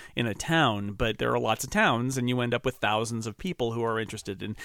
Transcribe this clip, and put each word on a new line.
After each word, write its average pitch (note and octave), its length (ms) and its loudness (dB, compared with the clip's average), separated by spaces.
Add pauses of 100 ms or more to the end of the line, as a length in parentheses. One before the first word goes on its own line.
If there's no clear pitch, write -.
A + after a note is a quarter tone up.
(160)
in B2 120 0
a G2+ 80 -2
town, A2+ 560 2
but A2 260 0
there A#2+ 160 0
are A#2+ 60 2
lots A2+ 240 0
of C3 80 -10
towns, C3 480 2
and B2 100 0
you B2 100 2
end A#2+ 140 0
up A#2+ 120 0
with B2+ 100 -2
thousands A2 500 0
of A2 140 -8
people B2+ 320 -2
who A#2 100 -2
are A2+ 180 0
interested G#2 440 -6
in G#2 220 -4